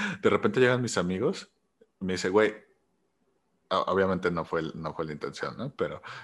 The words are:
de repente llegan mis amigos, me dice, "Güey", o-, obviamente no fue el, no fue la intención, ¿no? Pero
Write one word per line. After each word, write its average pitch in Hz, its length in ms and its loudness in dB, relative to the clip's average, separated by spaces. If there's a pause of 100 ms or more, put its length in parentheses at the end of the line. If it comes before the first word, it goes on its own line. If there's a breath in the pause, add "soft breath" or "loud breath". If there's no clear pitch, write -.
(200 loud breath)
de 113 80 4
repente 104 320 2
llegan 123 200 6
mis 117 160 -2
amigos, 95 540 -2 (480)
me 92 140 -4
dice, 92 160 -2
"Güey", 104 260 4 (1120)
o-, 92 220 2
obviamente 92 400 2
no 85 140 -4
fue 82 160 -2
el, 78 100 -6 (100)
no 78 120 -6
fue 82 120 -6
la 76 60 -8
intención, 71 460 -8
¿no? 78 180 -8
Pero 76 260 -4 (220 loud breath)